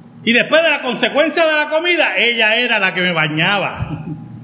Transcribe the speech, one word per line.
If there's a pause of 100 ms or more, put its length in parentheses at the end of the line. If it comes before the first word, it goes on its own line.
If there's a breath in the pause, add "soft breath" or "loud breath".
(240)
Y
después
de
la
consecuencia
de
la
comida,
ella
era
la
que
me
bañaba. (380)